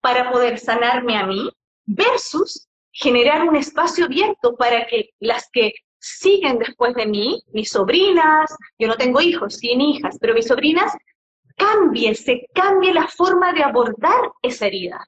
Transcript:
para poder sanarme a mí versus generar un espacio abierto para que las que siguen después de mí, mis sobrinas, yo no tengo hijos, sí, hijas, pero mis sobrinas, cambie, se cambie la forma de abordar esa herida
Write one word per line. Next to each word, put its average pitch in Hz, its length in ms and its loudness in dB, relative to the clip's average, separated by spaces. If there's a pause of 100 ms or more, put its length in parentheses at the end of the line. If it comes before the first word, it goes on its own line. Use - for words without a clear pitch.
para 247 280 0
poder 247 280 0
sanarme 240 580 -2
a 196 100 -2
mí 202 220 -4 (380)
versus - 800 -2 (240)
generar 277 560 2
un 311 80 2
espacio 339 480 -2
abierto 294 520 -2
para 240 300 0
que 226 320 -4
las 220 320 -4
que 233 220 0 (260)
siguen 381 600 0
después 247 360 -2
de 226 120 -4
mí, 214 360 -4 (120)
mis 214 160 -6
sobrinas, 311 840 2 (240)
yo 220 80 0
no 220 100 -2
tengo 254 260 2
hijos, 330 340 -2
sí, 240 140 -8
hijas, 285 500 -2
pero 233 140 0
mis 226 120 0
sobrinas, 294 460 2 (640)
cambie, 277 600 2
se 247 360 -4
cambie 370 400 2
la 320 140 2
forma 359 460 0
de 320 100 0
abordar 240 580 0 (220)
esa 247 240 -4
herida 185 420 -6